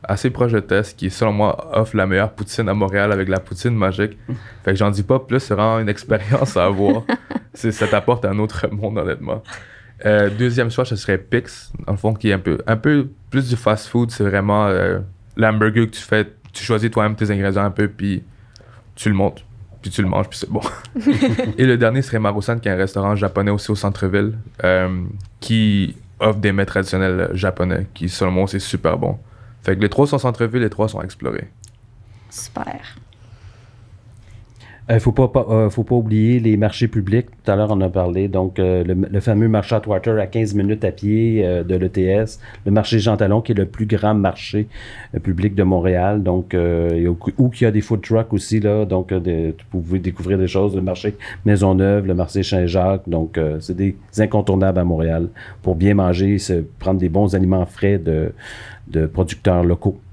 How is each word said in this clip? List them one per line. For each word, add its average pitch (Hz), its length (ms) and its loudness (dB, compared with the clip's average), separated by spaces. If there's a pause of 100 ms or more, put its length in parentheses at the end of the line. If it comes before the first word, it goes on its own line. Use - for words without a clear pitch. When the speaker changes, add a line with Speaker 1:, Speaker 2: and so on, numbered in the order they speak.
Speaker 1:
assez 101 260 0
proche 123 240 0
de 110 60 2
Tess, 101 340 -2
qui, - 160 -6
selon 107 240 0
moi, 104 400 -2
offre 110 240 0
la 95 100 2
meilleure 98 240 2
poutine - 380 -4
à 98 40 2
Montréal 101 380 0
avec 95 160 0
la 95 120 0
poutine - 360 -4
magique. 101 420 0 (220)
Speaker 2:
<laughs> - 240 -20
Speaker 1:
Fait 95 80 0
que 98 60 2
j'en 104 140 2
dis 101 120 -2
pas 131 160 2
plus, 131 200 -2
c'est 117 140 -4
vraiment 110 260 0
une 110 100 -2
expérience 107 680 0
à 90 100 4
avoir. 101 380 2 (260)
Speaker 2:
<laughs> - 240 -10
Speaker 1:
C'est, 113 180 -2
ça 104 160 0
t'apporte 107 380 0
un 98 140 0
autre 110 320 -4
monde, 107 260 -4
honnêtement. 82 440 -4 (640)
Euh, 104 240 4
deuxième 117 420 0
choix, 127 140 0
ce 117 100 -4
serait 98 220 0
Pix, - 560 -4 (120)
dans - 60 -4
le 101 60 -2
fond, 107 160 0
qui 107 160 0
est 98 40 4
un 95 60 0
peu, 87 260 -2
un 113 120 2
peu 139 320 2 (200)
plus 135 200 -2
du 123 60 2
fast-food. 117 560 0
C'est - 120 -2
vraiment, 101 440 2
euh, 92 320 0 (360)
l'hamburger 110 520 2
que 113 80 -10
tu - 60 -12
fais, 107 260 0 (260)
tu - 100 -12
choisis 113 260 0
toi-même 107 260 0
tes 107 160 -2
ingrédients 98 320 0
un 101 80 0
peu, 104 160 0
puis 101 360 -4 (720)
tu - 140 -2
le 104 60 4
montes, 95 280 -2 (380)
puis 92 100 -10
tu 113 100 -4
le 95 60 0
manges, 98 220 -2
puis - 100 -14
c'est - 100 -10
bon. 107 120 -4 (340)
<laughs> 254 640 0
Et - 80 4
le 127 100 4
dernier 120 260 2
serait 120 180 -2
Marusan, 107 400 -2
qui 110 100 -2
est - 20 2
un 92 60 0
restaurant 98 380 0
japonais 101 360 0
aussi 104 200 -2
au 104 40 2
centre-ville, 101 640 -2 (260)
euh, 92 400 2 (380)
qui 107 540 2 (260)
offre 107 180 2
des 101 140 2
mets 98 120 0
traditionnels 92 680 0
japonais, 90 600 -2
qui, 85 140 -6
selon 90 240 0
moi, 92 160 2
c'est 98 120 -4
super 87 380 0
bon. 90 200 -2 (440)
Fait 95 140 0
que 95 60 -2
les 104 80 2
trois 139 180 2
sont 143 100 0
centre-ville, 120 440 -2
les 107 80 2
trois 107 180 -2
sont - 140 -6
explorés. 67 480 -8 (800)
Speaker 3:
Super. - 500 -10 (2000)
Speaker 2:
Euh, 113 80 4
faut 120 120 2
pas, 127 160 4
pas, - 200 0
euh, 110 220 4
faut 113 140 -2
pas 120 100 -2
oublier 113 460 2
les 110 180 2
marchés 107 300 0
publics. 104 400 0 (160)
Tout - 80 0
à 98 40 4
l'heure, 104 140 2
on 104 120 2
a 95 80 2
parlé. 90 380 0
Donc, 95 300 -2
euh, 92 260 2
le, 90 120 0
le 98 240 0
fameux 110 280 2
marché 110 280 2
Atwater 107 420 0
à 101 80 0
quinze 104 300 -2
minutes 104 280 0
à 95 80 0
pied, 110 540 2
euh, 87 180 0
de 90 120 0
l'E 92 140 0
T 92 160 0
S. 101 340 0 (260)
Le 98 60 2
marché 107 260 2
Jean 107 180 2
Talon, 101 260 2
qui 120 100 -4
est 110 40 2
le 98 120 0
plus - 180 -4
grand 104 300 2
marché, 101 520 0 (460)
euh, 117 60 -2
public 95 340 0
de 98 80 2
Montréal. 92 600 2
Donc, 90 320 0
euh, 85 340 2
et 85 180 2
au, 87 120 0 (180)
où 127 120 4
qu'il 120 160 0
y - 20 6
a 110 40 4
des 104 100 2
food 107 200 -2
trucks 110 320 0
aussi, 107 260 0
là. 104 260 2
Donc, 92 260 -2
euh, 92 80 0
des, 82 340 -2 (180)
vous 92 100 -4
pouvez 87 180 -2
découvrir 90 400 -2
des 92 80 2
choses. 98 280 0
Le 95 60 -2
marché 92 340 -4 (300)
Maisonneuve, 98 640 4
le 92 80 0
marché 90 260 -2
Saint-Jacques. 92 680 0
Donc, 82 300 -2
euh, 78 220 -2
c'est 90 160 -8
des 98 200 0 (220)
incontournables 98 640 2
à 90 40 2
Montréal 82 440 0 (340)
pour 92 140 0
bien 95 180 4
manger, 95 460 2
se 85 240 -2 (160)
prendre 95 200 0
des 90 100 0
bons 95 260 2
aliments 92 320 2
frais 101 320 0
de, 80 340 -2 (540)
de 80 180 0
producteurs 87 580 0
locaux. 87 360 0 (140)